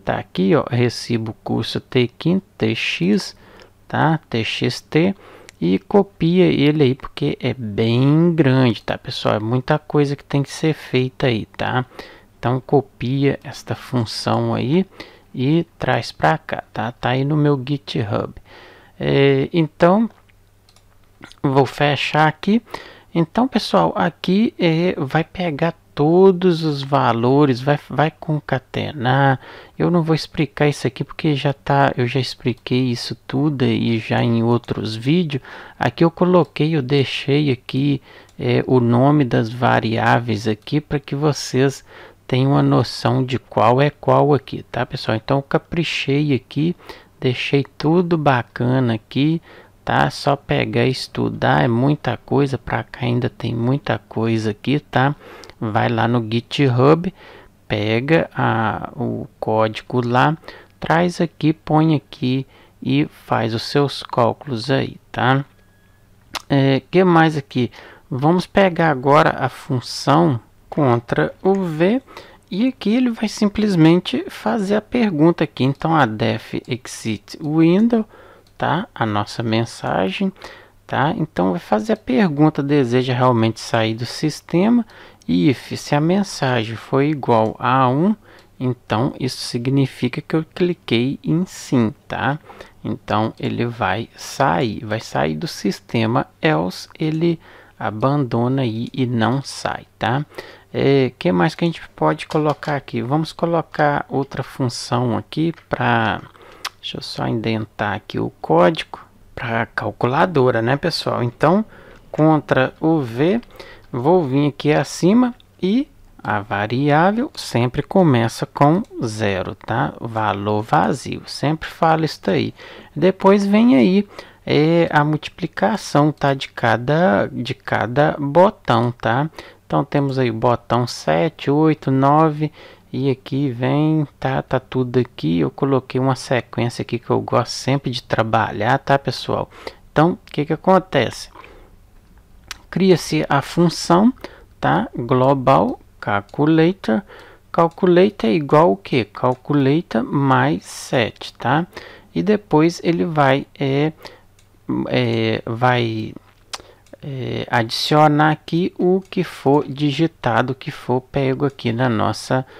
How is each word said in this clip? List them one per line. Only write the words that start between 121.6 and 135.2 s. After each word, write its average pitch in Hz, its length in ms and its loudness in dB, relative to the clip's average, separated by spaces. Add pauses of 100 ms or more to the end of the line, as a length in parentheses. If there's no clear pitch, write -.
falo 160 360 0
isso - 160 -6 (100)
aí. 117 240 -2 (400)
Depois 190 520 2
vem 226 280 6
aí, 202 320 4 (400)
é, 160 460 2
a 151 100 4
multiplicação, 151 1120 -2
tá? 139 220 0
De 135 140 -8
cada, 151 840 0
de 123 220 -6
cada 120 640 0
botão, 143 720 2
tá? 135 380 -2 (340)
Então, 156 200 0
temos 139 340 -2
aí 123 120 0
o 110 40 -4
botão 120 520 0
sete, 160 640 -2
oito, 151 400 2
nove, 147 600 2 (400)
e 131 160 -2
aqui 135 420 -2
vem, 143 560 0 (120)
tá? 135 240 -2
Tá - 160 -2
tudo 127 400 -2
aqui. 156 400 -2